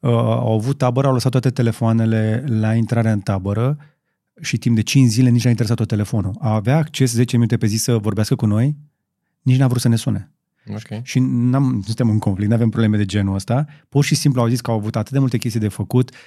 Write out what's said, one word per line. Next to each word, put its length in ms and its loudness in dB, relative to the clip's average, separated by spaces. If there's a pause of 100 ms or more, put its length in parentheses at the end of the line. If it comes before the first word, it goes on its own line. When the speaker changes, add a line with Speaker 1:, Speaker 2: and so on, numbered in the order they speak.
Speaker 1:
Uh, 120 0
au 420 2
avut 240 -2
tabără, 280 0
au 60 2
lăsat 180 0
toate 200 0
telefoanele 960 0
la 280 0
intrarea 380 0
în 80 0
tabără 560 -2 (640)
și 180 -4
timp 160 0
de 80 2
cinci 280 4
zile 200 2
nici 140 2
n-a 60 4
interesat-o 340 0
telefonul. 560 -2
A 140 -2
avea 220 0
acces 360 0
zece 240 0
minute 200 2
pe 100 -2
zi 100 0
să 220 0
vorbească 360 -2
cu 120 -2
noi, 300 0 (640)
nici 160 2
n-a 100 4
vrut 120 0
să 80 2
ne 80 4
sune. 340 -6 (380)
Speaker 2:
Ok. 340 -12
Speaker 1:
Și 160 -4
n-am, 560 0
nu 80 -4
suntem 280 -2
în 80 2
conflict, 320 -2
n-avem 180 2
probleme 280 0
de 80 0
genul 300 -2
ăsta. 320 -2 (220)
Pur 160 2
și 100 0
simplu 260 0
au 80 2
zis 120 -2
că 100 -6
au 60 0
avut 200 -4
atât 160 -4
de 60 -2
multe 200 0
chestii 220 -4
de 80 0
făcut 420 -2 (160)